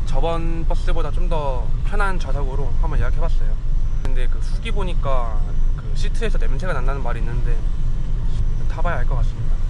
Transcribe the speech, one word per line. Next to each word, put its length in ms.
저번 600
버스보다 440
좀 180
더 380
편한 360
좌석으로 600
한번 200
예약해봤어요. 520
근데 240
그 100
후기 320
보니까 720
그 200
시트에서 420
냄새가 340
난다는 300
말이 160
있는데 380
타봐야 280
알 80
것 100
같습니다. 400